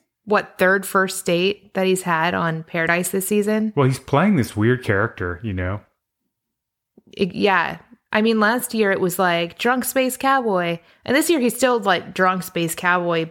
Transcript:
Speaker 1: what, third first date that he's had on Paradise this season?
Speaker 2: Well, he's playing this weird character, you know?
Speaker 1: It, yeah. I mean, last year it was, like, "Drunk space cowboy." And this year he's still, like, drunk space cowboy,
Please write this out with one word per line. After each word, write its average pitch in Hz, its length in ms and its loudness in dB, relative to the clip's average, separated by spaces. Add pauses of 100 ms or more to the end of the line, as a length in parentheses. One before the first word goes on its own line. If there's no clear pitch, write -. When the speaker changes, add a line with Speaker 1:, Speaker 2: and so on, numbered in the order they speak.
(260)
Speaker 1:
what, 202 320 -2
third 190 280 2
first 190 380 -2
date 180 500 -2
that 190 120 0
he's 185 160 2
had 170 320 0
on 165 280 -2
Paradise 170 480 -2
this 190 160 -4
season? 214 480 0
Speaker 2:
Well, 139 120 4
he's 131 120 0
playing 180 380 2
this 120 180 0
weird 120 300 2
character, 98 580 -2
you 107 120 -6
know? 92 260 -4 (1300)
Speaker 1:
It, 180 220 -4
yeah. 180 440 0 (340)
I 220 80 2
mean, 220 180 2
last 233 360 0
year 208 180 2
it - 80 0
was, 180 180 -2
like, 170 400 0
"Drunk 247 280 0
space 254 320 -2
cowboy." 202 600 0 (280)
And 247 100 0
this 320 140 2
year 320 100 2
he's 240 160 0
still, 247 240 2
like, 196 340 0
drunk 185 280 2
space 170 320 -4
cowboy, 175 560 0